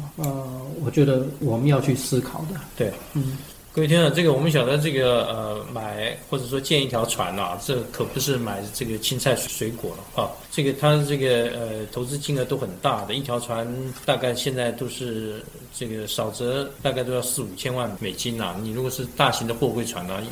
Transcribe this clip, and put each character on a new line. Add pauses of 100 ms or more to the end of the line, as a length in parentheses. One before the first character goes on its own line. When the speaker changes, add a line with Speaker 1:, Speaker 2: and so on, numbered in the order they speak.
(160)
Speaker 1:
呃， (360)
我
觉
得 (120)
我
们
要
去
思
考 (120)
的。 (200)
Speaker 2:
对。 (220)
Speaker 1:
嗯。 (380)
Speaker 2:
各
位
听
众，
这
个
我
们
晓
得
这
个，
呃，
买 (140)
或
者
说
建
一
条
船
啊，
这
可
不
是
买 (100)
这
个
青
菜
水
果
了
啊。 (180)
这
个
它
这
个，
呃，
投
资
金
额
都
很 (120)
大
的，
一
条
船 (380)
大
概
现
在
都
是 (340)
这
个
少
则 (120)
大
概
都
要
四
五
千
万
美
金
啊。
你
如
果
是 (120)
大
型
的
货
柜
船
啊，